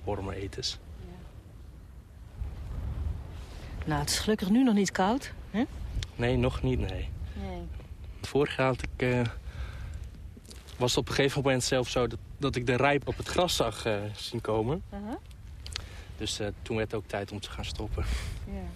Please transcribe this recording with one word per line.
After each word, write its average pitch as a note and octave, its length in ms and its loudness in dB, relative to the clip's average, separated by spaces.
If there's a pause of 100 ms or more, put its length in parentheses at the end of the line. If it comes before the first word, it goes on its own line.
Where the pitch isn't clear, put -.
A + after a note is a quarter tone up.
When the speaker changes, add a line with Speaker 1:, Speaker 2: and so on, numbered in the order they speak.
Speaker 1:
wormeneters. G2 720 -4 (200)
Speaker 2:
Ja. - 80 -12 (2750)
Nou, D3 140 2
het D3 100 0
is - 80 2
gelukkig G#3+ 320 2
nu A#3+ 140 10
nog A3+ 100 8
niet G3+ 180 6
koud, G#3+ 400 4 (180)
hè? A3 140 2 (520)
Speaker 1:
Nee, B2 200 4
nog B2+ 260 4
niet, B2+ 160 4
nee. F#2 300 -2 (340)
Speaker 2:
Nee. F3+ 200 -4 (580)
Speaker 1:
Vorig - 360 4
jaar C3 100 6
had B2 160 2
ik, - 200 -4
eh, B2 180 4 (1600)
was B2 140 4
het - 100 4
op A#2+ 80 -4
een B2 60 -2
gegeven C3+ 280 4
moment B2+ 220 4
zelf B2+ 240 4
zo... B2 180 4
dat, A#2 120 -4 (200)
dat B2+ 180 0
ik B2 100 0
de B2 100 6
rijp C#3 320 4
op A#2+ 80 -2
het - 120 -6
gras F3 280 4
zag, A#2 300 0
eh, A2 80 4 (220)
zien - 240 -4
komen. A2 420 2 (120)
Speaker 2:
Uh-huh. G#3 200 -6 (1040)
Speaker 1:
Dus, - 220 -2
eh, G#2 80 -2 (160)
toen A#2 140 -2
werd A2 140 0
het A2 100 -2
ook - 80 -14
tijd G2+ 240 -4
om G2+ 80 -4
te - 100 -10
gaan - 140 -6
stoppen. - 400 -2 (480)
Speaker 2:
Ja. F#3+ 100 -4 (140)